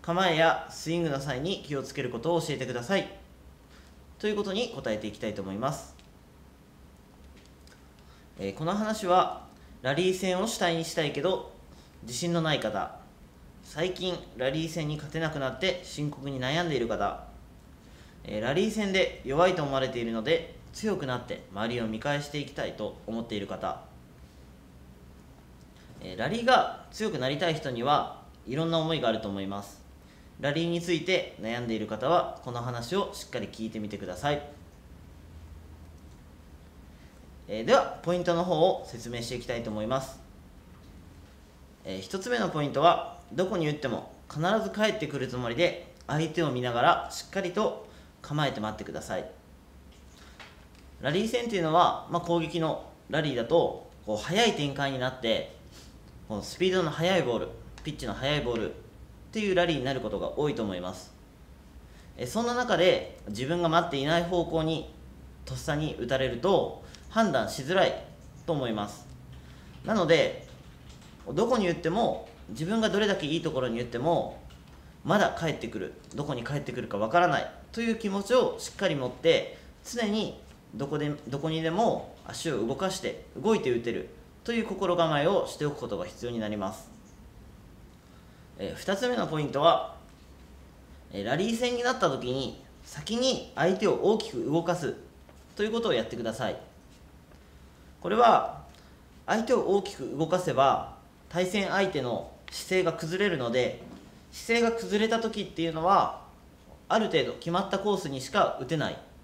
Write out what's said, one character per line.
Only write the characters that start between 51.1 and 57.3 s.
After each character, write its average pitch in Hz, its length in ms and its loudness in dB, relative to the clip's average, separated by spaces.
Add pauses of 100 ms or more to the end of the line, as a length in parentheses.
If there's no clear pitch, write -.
リ 196 120 2
ー 226 60 0
戦 240 160 0
っ - 20 -4
て 214 80 -2
い 185 40 2
う 170 40 2
の 156 100 2
は、 - 380 6
ま 170 80 2
あ、 - 20 -2
攻 170 200 2
撃 160 180 -2
の - 320 -2 (180)
ラ 151 120 2
リ 151 100 2
ー 123 60 0
だ - 80 0
と - 440 4 (160)
こ 104 100 0
う - 20 -4
速 202 280 2
い 214 120 6
展 143 160 0
開 139 180 -2
に 131 80 -4
な 127 120 0
っ - 100 -12
て、 110 340 0 (720)
こ - 80 -4
の 202 80 -4
ス - 140 -12
ピ 185 140 4
ー 185 40 2
ド 180 80 4
の 151 80 0
速 170 240 2
い 170 60 4
ボ 120 160 0